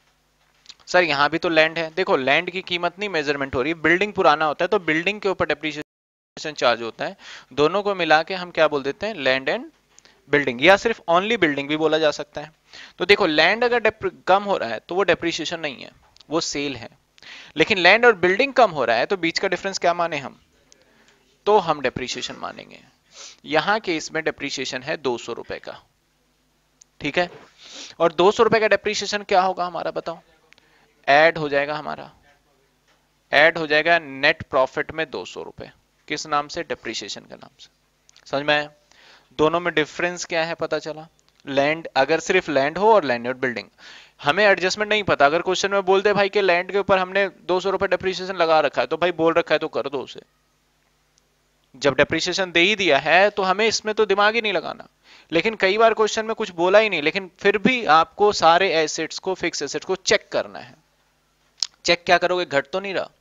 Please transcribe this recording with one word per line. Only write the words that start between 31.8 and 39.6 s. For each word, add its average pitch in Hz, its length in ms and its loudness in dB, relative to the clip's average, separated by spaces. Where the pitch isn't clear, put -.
ऐड 160 260 4
हो 160 80 -4
जाएगा 156 320 2
नेट 143 460 -2
profit 139 480 -2
में 160 180 -6
दो 101 160 -8
सौ - 160 -14
रुपए। - 280 -16
किस 147 180 -8
नाम 147 220 -4
से, 170 160 -10
डेप्रिसिएशन 113 560 -10
के - 140 -20
नाम - 160 -20
से। - 80 -20
समझ 143 160 -4
में 147 120 2
आया? 147 160 0
दोनों 156 220 4